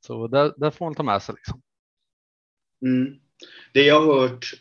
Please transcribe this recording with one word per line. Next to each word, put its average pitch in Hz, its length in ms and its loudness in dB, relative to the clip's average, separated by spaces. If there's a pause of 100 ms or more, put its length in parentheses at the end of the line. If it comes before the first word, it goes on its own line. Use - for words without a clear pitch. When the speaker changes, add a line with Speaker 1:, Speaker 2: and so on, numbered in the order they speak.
Speaker 1:
Så 117 220 -10
det, 143 300 2
det 147 140 -2
får 175 140 -12
man 156 100 -8
ta - 80 -6
med 101 180 0
sig, - 140 -14
liksom. - 260 -14 (1200)
Speaker 2:
Mm. 127 300 -2 (580)
Det 135 120 4
jag 151 160 6
har 139 280 2
hört 123 320 -12